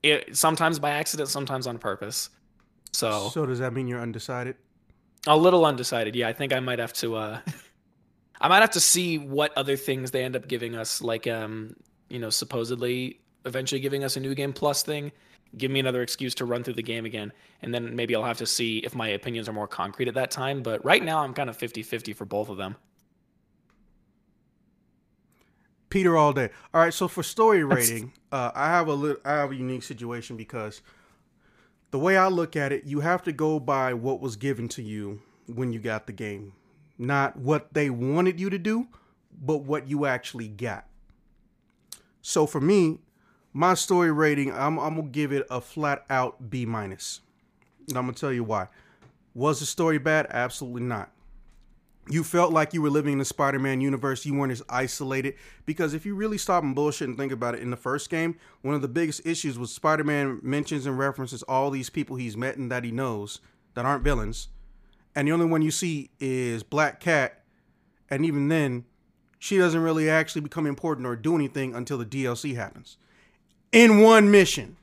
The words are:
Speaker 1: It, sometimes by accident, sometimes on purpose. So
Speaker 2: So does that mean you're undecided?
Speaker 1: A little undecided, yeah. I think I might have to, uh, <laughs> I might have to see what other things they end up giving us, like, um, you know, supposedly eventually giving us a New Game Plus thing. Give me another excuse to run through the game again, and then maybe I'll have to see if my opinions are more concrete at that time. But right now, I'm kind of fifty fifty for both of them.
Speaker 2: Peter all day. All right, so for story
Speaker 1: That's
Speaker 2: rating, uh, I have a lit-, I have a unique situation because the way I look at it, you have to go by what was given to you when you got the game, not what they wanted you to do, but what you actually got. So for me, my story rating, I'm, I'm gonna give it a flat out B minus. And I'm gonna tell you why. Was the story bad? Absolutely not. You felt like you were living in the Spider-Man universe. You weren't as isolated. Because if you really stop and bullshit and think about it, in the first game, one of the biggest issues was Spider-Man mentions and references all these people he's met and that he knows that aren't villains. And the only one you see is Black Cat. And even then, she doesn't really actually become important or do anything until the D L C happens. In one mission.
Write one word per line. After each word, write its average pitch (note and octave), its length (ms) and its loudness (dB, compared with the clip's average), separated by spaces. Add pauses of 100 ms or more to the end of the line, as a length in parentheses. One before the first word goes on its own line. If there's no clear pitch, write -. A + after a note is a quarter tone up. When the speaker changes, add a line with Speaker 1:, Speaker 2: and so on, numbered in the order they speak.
Speaker 1:
It, D3 320 2
sometimes D#3+ 440 2
by D3 100 0
accident, D3 400 -4
sometimes C3+ 380 -4
on A#2 100 -8
purpose. G#2 520 -6 (600)
So G#2+ 400 -2
Speaker 2:
So D#3 140 -2
does B2+ 140 -4
that B2+ 120 -4
mean B2+ 160 -4
you're B2 140 -6
undecided? B2 540 -8 (720)
Speaker 1:
A D3+ 100 8
little F3 280 8
undecided, A#2+ 500 0
yeah. A#2+ 120 0
I A2+ 60 -2
think C3+ 200 -2
I B2+ 60 2
might B2+ 200 -4
have A#2 140 -4
to, A2+ 220 -4
uh, A2 240 -6 (500)
<laughs> - 520 -16
I D3 80 4
might F#3+ 100 10
have A3 120 6
to E3+ 100 2
see F3 360 4
what C#3+ 400 0
other C#3 200 0
things C3 340 -4
they C3 120 0
end B2+ 120 -4
up B2+ 140 -6
giving A#2 260 -6
us, A2+ 260 -6
like, A2+ 260 -4
um, A2 480 -6 (340)
you B2+ 100 -10
know, A2+ 100 -6
supposedly B2 920 -4 (240)
eventually C3 340 -4
giving C#3 240 -4
us C3+ 140 -4
a - 20 -6
New C3+ 160 -4
Game C#3 160 -4
Plus C#3+ 320 0
thing. D3 300 -6 (440)
Give C3 140 -2
me C3+ 80 2
another B2+ 220 0
excuse A#2+ 340 -6
to B2+ 100 -4
run A#2+ 160 -2
through A#2+ 120 -6
the A2+ 100 -6
game A2+ 220 -6
again, G#2+ 260 -8 (300)
and A#2 120 -8
then A#2+ 220 -6
maybe A#2+ 180 0
I'll A2 100 0
have A#2 160 -4
to A#2 60 -6
see A2+ 340 -2
if - 140 -8
my A2+ 140 -4
opinions A2 400 -4
are A2+ 60 -8
more G#2 140 -6
concrete G2+ 420 -4
at A2+ 60 -8
that C3 140 0
time. C#3 320 -4
But A2+ 220 -4
right D#3 180 6
now, D#3+ 180 0
I'm C3+ 140 -2
kind C3+ 160 -4
of A2+ 60 -10
fifty A2 260 -6
fifty A2 300 -6
for G2+ 140 -10
both G#2 240 -4
of G2 80 -10
them. G2 180 -6 (3250)
Speaker 2:
Peter F3+ 280 4
all D3 160 6
day. B2+ 160 0 (240)
All E3 80 6
right, E3 120 4
so F#3 140 -2
for - 160 -6
story G#3+ 400 4
Speaker 1:
That's C3 260 2
Speaker 2:
rating, A#2 240 -8 (200)
uh, B2 200 -2
I C#3+ 140 0
have E3+ 220 2
a D3+ 40 0
lit-, C#3+ 300 -2
I C#3+ 120 0
have C#3+ 160 0
a C#3 40 -8
unique B2+ 280 -6
situation A#2 520 -10
because A2 460 -10 (1120)
the C3+ 80 -2
way F#3 180 4
I F#3+ 100 6
look E3+ 300 0
at C#3 160 0
it, C#3 100 -4
you C#3+ 160 -4
have E3+ 240 0
to E3+ 80 -4
go D#3 260 0
by C3 360 0
what B2 260 -2
was B2+ 160 -6
given A#2 340 -4
to - 140 -10
you G#2 380 -8 (240)
when A#2+ 260 -6
you A2+ 80 -6
got A2 280 -6
the A2+ 60 -12
game, G2+ 380 -10 (460)
not C#3 400 -2
what C#3+ 360 -2
they D3 160 2
wanted D3 480 0
you F#3+ 120 -4
to F#3+ 100 -2
do, A3 300 -2 (520)
but D3 180 0
what C#3+ 280 -4
you C#3+ 180 0
actually B2 440 -4
got. G#2 360 -8 (1400)
So - 240 2
for D3 140 -4
me, E3 400 4 (540)
my E3+ 200 4
story F3 380 2
rating, D3 400 2
I'm, D3+ 260 -2
I'm D#3 200 -4
gonna D#3 100 -6
give C#3 240 -4
it C3+ 180 -2
a B2+ 100 -4
flat C#3+ 520 -4
out B2+ 380 -2
B B2 160 -4
minus. G#2 560 -8 (680)
And B2+ 100 -4
I'm B2+ 60 -2
gonna B2 100 -6
tell C#3 200 -6
you A#2+ 100 -4
why. G#2 240 -4 (680)
Was C#3+ 280 -2
the D3 40 -6
story E3 320 0
bad? D#3 320 2
Absolutely B2 540 -6
not. A#2 280 -6 (1000)
You D#3+ 140 0
felt E3+ 300 2
like D#3 200 2
you E3 100 -2
were D3 60 2
living C#3+ 240 2
in C#3 60 0
the C3+ 60 -2
Spider-Man C3+ 560 0
universe. C3+ 440 -2
You C#3+ 100 -2
weren't C#3 160 0
as A#2 180 -8
isolated. C3 640 -4 (300)
Because D#3 280 -2
if D#3 120 -8
you G3+ 80 -4
really G#3+ 240 -2
stop F3+ 260 0
and C3+ 120 -2
bullshit D3 320 -2
and A#2+ 100 -6
think C3+ 140 -4
about A#2+ 240 -4
it, A2+ 60 -10
in B2 100 -6
the A#2+ 60 -6
first C#3 320 -4
game, E3 280 -2 (240)
one D3 140 -2
of C#3+ 60 -2
the C3+ 60 -4
biggest D3+ 380 -2
issues D#3+ 320 -4
was A#2+ 160 -8
Spider-Man D3 680 0
mentions C#3+ 420 -4
and C3+ 120 -4
references C3+ 460 -4
all C3+ 280 0
these C3+ 180 -6
people C3+ 260 -6
he's A#2 220 -6
met C3 200 -4
and B2+ 140 -6
that B2 120 -4
he A#2 80 -6
knows A2+ 500 -6 (320)
that B2 120 -4
aren't C#3+ 180 0
villains. A2+ 460 0 (640)
And C#3+ 120 2
the D3+ 40 2
only E3+ 160 2
one D#3+ 160 2
you D#3 80 2
see D#3 480 -4
is B2+ 420 -2
Black D3 380 0
Cat. D3+ 440 0 (640)
And C3+ 140 0
even C#3+ 260 0
then, C3+ 360 0 (540)
she - 180 0
doesn't E3+ 240 4
really D#3+ 280 2
actually D#3 320 2
become D3+ 260 -4
important C#3 400 -4
or A#2+ 80 -2
do D3+ 200 0
anything C3+ 380 -2
until B2 240 -6
the A#2 80 -4
D C3 200 -4
L A#2+ 100 0
C C#3 180 -6
happens. - 440 -10 (760)
In A3+ 260 12
one A3 320 12
mission. F#3 520 6